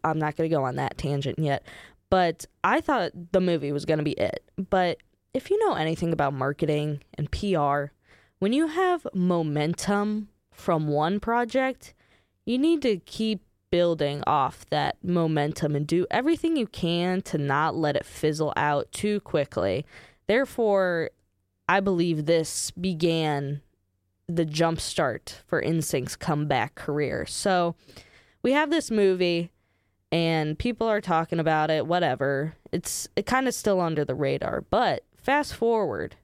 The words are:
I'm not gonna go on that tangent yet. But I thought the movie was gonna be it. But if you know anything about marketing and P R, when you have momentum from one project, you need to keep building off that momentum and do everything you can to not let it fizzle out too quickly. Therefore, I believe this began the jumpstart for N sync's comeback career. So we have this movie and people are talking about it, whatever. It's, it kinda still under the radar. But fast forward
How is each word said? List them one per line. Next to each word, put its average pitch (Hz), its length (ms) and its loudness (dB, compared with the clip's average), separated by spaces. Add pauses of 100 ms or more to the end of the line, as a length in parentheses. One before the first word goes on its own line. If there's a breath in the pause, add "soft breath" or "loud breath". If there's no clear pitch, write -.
I'm 156 160 0
not 151 160 -2
gonna 160 120 0
go 156 140 2
on 131 140 -4
that 135 200 -6
tangent 139 440 -4
yet. 143 240 -2 (460 loud breath)
But 175 360 0 (180)
I 233 160 4
thought 240 320 0 (200)
the 185 80 4
movie 160 320 0
was 143 120 -4
gonna 156 180 2
be 151 100 0
it. - 300 -2 (280)
But 180 280 2 (360)
if - 160 -4
you 415 160 2
know 339 80 2
anything 165 380 0
about 143 200 4
marketing 147 680 -2 (120)
and 151 160 -4
P 202 240 -2
R, 143 380 0 (460 soft breath)
when 202 140 2
you 311 160 2
have 359 440 0
momentum 180 1160 0 (240)
from 156 360 0
one 156 320 0
project, 240 720 -2 (540 soft breath)
you 233 100 0
need 311 260 2
to 220 160 2
keep 220 440 -4 (280)
building 156 560 2
off 139 440 0
that 147 320 0
momentum 156 720 0
and 147 120 0
do 175 240 0
everything 320 460 0
you 233 120 -2
can 175 520 -2
to - 160 -6
not 143 380 0
let 147 220 0
it - 100 -4
fizzle 151 500 -2
out 147 360 0
too 208 280 -2
quickly. 107 640 -2 (440 loud breath)
Therefore, 196 840 0 (580)
I 190 120 4
believe 175 440 0
this 160 460 0
began 156 920 0 (680)
the 170 180 0
jumpstart 156 1000 -2
for - 140 0
N 160 220 0
sync's 127 340 -4
comeback 147 600 -2
career. 143 500 -4
So 180 480 0 (680 loud breath)
we 254 100 2
have 294 180 2
this 320 200 0
movie 180 600 2 (600)
and 165 480 0
people 233 280 -2
are 214 160 2
talking 165 380 0
about 156 300 2
it, 151 160 2
whatever. 147 680 0 (180)
It's, - 440 -6
it 202 100 -2
kinda 254 260 2
still 196 280 2
under 160 240 0
the 131 100 -2
radar. - 560 -2
But 196 340 2 (120)
fast 285 380 0
forward 202 680 0